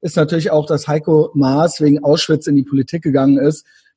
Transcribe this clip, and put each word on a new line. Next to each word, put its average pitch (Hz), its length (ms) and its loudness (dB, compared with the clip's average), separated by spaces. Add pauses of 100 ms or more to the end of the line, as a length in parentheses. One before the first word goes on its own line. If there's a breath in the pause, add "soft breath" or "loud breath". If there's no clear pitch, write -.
ist 160 140 -8
natürlich 160 340 0
auch, 151 160 0
dass 147 220 -4
Heiko 151 480 0
Maas 143 460 0
wegen 143 220 2
Auschwitz 151 440 0
in 147 80 0
die 139 80 2
Politik 139 400 -4
gegangen 139 340 2
ist. 147 260 -2 (340 soft breath)